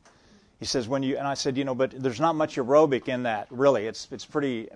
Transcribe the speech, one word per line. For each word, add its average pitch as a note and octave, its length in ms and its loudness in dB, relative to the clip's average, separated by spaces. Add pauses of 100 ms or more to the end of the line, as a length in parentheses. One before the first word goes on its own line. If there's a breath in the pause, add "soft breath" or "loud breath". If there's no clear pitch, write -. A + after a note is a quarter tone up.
(580 soft breath)
He A#2 80 -10
says, A#2+ 220 -2
"When C3+ 160 0
you," C3+ 140 0
and C#3 100 -4
I C#3 60 -2
said, C3+ 240 -4
"You C#3 80 0
know, C3 100 -2
but C3 160 0
there's C3 300 -4
not D#3+ 160 2
much D3+ 180 -2
aerobic C3+ 540 4
in B2 140 -2
that, A2 260 -2
really. B2 380 4
It's, - 220 -10
it's C3 160 -12
pretty, C3 500 -4